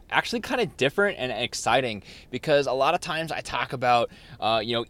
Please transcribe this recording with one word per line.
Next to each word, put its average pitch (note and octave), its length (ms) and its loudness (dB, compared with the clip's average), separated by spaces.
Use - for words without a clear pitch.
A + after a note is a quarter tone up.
actually F#3 320 0
kinda B3 240 -2
different E3 540 0
and B2+ 120 -4
exciting, A2+ 680 0
because C#3+ 340 2
a B2 80 -2
lot C3+ 220 2
of F3+ 60 0
times D#3+ 300 -6
I F#2+ 100 -6
talk A#2+ 320 -4
about, B2 360 2
uh, A2 260 2
you A#2 100 -2
know, A#2 140 -2